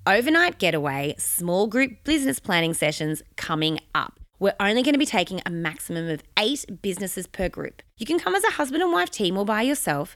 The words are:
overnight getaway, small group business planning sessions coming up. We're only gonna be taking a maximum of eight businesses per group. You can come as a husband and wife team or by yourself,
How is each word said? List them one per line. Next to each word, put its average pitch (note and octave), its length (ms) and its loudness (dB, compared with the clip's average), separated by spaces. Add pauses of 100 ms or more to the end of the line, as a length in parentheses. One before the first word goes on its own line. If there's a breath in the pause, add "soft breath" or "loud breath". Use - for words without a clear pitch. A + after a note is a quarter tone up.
overnight D#4 520 4
getaway, D3 600 0
small F3 480 0
group B3 380 0
business C#4 340 0
planning E3 360 0
sessions D3+ 480 -2 (140)
coming D#3 440 -2 (140)
up. - 260 -4 (180)
We're G3 220 2
only G#3+ 220 2
gonna C#4+ 160 4
be D4+ 80 2
taking F#3 400 0
a F3+ 40 -4
maximum E3 600 -4
of D3+ 120 -4 (160)
eight A#3+ 280 -2 (160)
businesses F#3 440 -4
per F3+ 220 -4
group. - 340 -10 (140)
You A3+ 80 -8
can D#4+ 140 0
come F4+ 160 -2
as G4 100 2
a A4 60 4
husband D4 320 -2
and F4 100 2
wife F4 180 0
team F#3+ 280 0
or G3+ 80 0
by G#3+ 160 0
yourself, E3 540 0